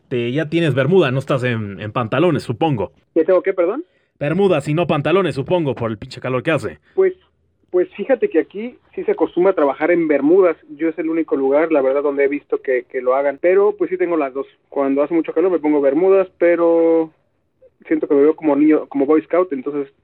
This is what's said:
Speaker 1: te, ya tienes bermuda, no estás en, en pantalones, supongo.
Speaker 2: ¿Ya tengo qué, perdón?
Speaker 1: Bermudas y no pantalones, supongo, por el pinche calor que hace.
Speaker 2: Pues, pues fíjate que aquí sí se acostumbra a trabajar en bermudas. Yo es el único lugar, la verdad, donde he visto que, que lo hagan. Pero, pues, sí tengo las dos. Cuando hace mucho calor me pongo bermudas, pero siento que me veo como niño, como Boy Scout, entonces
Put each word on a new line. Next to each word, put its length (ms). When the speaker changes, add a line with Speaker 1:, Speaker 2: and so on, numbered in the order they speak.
Speaker 1:
te, 240
ya 180
tienes 240
bermuda, 380
no 80
estás 240
en, 360
en 120
pantalones, 500
supongo. 520
Speaker 2:
¿Ya 100
tengo 200
qué, 100
perdón? 320
Speaker 1:
Bermudas 500
y 60
no 140
pantalones, 480
supongo, 400
por 160
el 80
pinche 200
calor 220
que 80
hace. 300
Speaker 2:
Pues, 180
pues 260
fíjate 360
que 80
aquí 400
sí 80
se 80
acostumbra 400
a 40
trabajar 360
en 160
bermudas. 500
Yo 140
es 80
el 140
único 240
lugar, 360
la 120
verdad, 180
donde 220
he 40
visto 360
que, 260
que 140
lo 100
hagan. 260
Pero, 380
pues, 140
sí 60
tengo 200
las 160
dos. 140
Cuando 340
hace 100
mucho 180
calor 200
me 80
pongo 200
bermudas, 480
pero 720
siento 220
que 80
me 80
veo 120
como 200
niño, 320
como 180
Boy 160
Scout, 320
entonces 400